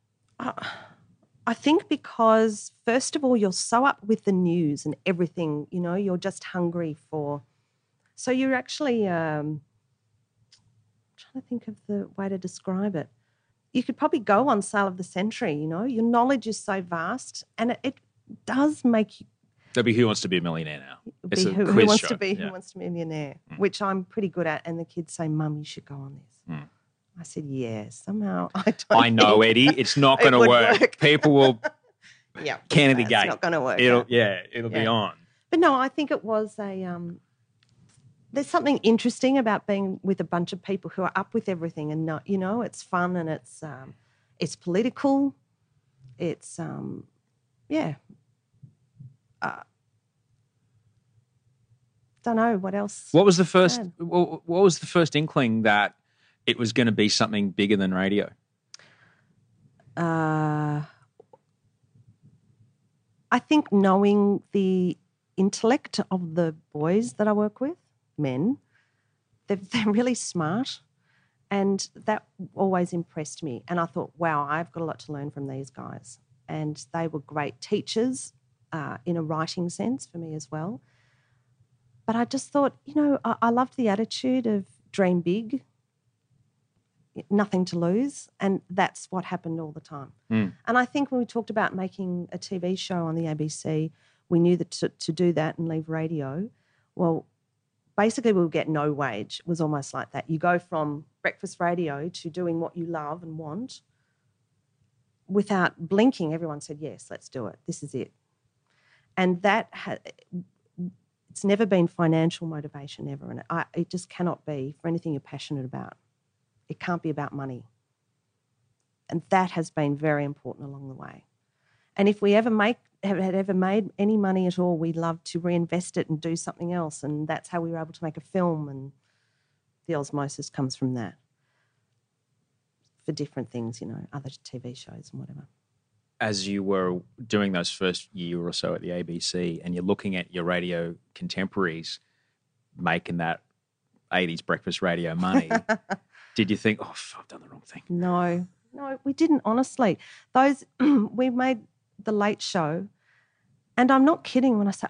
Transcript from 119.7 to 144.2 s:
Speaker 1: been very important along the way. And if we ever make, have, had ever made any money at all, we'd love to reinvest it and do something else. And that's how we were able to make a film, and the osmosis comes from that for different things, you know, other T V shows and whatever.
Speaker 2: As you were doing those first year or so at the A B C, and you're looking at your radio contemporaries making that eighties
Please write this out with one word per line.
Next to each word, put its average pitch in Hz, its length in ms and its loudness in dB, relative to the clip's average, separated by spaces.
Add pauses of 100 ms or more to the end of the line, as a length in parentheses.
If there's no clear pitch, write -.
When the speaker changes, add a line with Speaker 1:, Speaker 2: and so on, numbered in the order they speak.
Speaker 1:
been 143 260 -2
very 147 280 0
important 143 440 -10
along 139 200 -16
the 131 60 -16
way. - 300 -18 (720)
And 196 120 4
if 208 140 2
we 202 120 6
ever 220 160 6
make, 214 260 2 (260)
have, 196 160 -2
had 190 160 0
ever 190 200 0
made 185 440 2
any 208 180 4
money 190 300 2
at 180 120 -2
all, 180 200 2
we'd 165 180 -2
love 165 280 -4
to - 160 -6
reinvest 175 560 -2
it 180 120 -2
and 156 120 -2
do 165 160 -4
something - 360 -8
else. 170 300 -6
And 151 260 -4
that's - 200 -6
how 175 120 -6
we 165 100 -6
were 165 80 -6
able 160 140 -10
to - 120 -14
make 156 120 -8
a - 60 -16
film, 165 460 -2
and 135 240 -12 (920)
the 170 100 -2
osmosis 143 520 -6
comes 131 280 -4
from 127 180 -2
that 113 200 -8 (1900)
for 160 80 -6
different 139 380 -8
things, 117 300 -8
you - 60 -12
know, 110 260 -12
other 139 180 -12 (140)
T - 140 -14
V 123 160 -16
shows - 380 -20
and 135 80 -14
whatever. 135 260 -16 (720)
Speaker 2:
As 104 280 -2
you 101 140 -2
were 92 380 0 (260)
doing 101 260 2
those 87 180 -2
first - 420 -4
year 87 340 -6
or 87 60 -6
so 87 220 -4
at 80 80 -8
the 90 80 -8
A 87 120 -6
B 85 180 -8
C, 87 440 -4
and 87 100 -6
you're 87 100 -4
looking 98 320 -2
at 87 180 -8
your 87 100 -4
radio 85 500 -2 (200)
contemporaries 90 880 -4 (760)
making 87 420 -2
that 82 220 -4 (720)
eighties 87 300 0